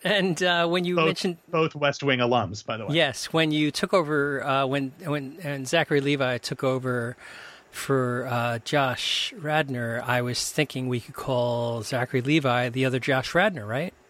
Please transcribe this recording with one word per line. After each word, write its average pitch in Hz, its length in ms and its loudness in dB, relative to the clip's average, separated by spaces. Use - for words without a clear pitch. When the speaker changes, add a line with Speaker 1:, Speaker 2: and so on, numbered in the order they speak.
Speaker 1:
and, 185 400 2
uh, 175 240 2
when 175 160 2
you 175 120 0
Speaker 2:
both, 165 100 4
Speaker 1:
mentioned 170 320 0
Speaker 2:
both 160 260 0
West 143 300 0
Wing 135 160 2
alums, 117 460 2
by 120 100 -4
the 110 100 -8
way. 143 100 -2
Speaker 1:
Yes, 151 320 0
when 160 240 2
you 151 200 2
took - 220 -2
over, 147 500 0
uh, 139 220 2
when, 135 260 -2
when, 143 360 -4
and 139 240 -6
Zachary 147 360 2
Levi 135 380 2
took - 260 -6
over 127 500 -2
for, 123 580 0
uh, 120 300 0
Josh - 800 0
Radnor, 135 680 -2
I 123 160 2
was 123 300 -4
thinking 131 380 -2
we 123 100 0
could - 160 -12
call 120 680 0
Zachary 123 360 0
Levi 127 500 2
the 127 140 0
other 131 160 2
Josh 131 340 0
Radnor, 175 320 2
right? 131 280 -4